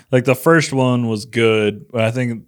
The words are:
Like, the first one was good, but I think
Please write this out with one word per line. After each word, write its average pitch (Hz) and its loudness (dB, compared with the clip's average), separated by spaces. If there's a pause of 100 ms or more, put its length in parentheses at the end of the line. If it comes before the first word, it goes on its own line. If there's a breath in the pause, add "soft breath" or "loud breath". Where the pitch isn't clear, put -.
(120 loud breath)
Like, 123 2
the 131 2
first 160 2
one 123 0
was 107 -4
good, 110 0
but 113 -2
I 110 2
think 120 -4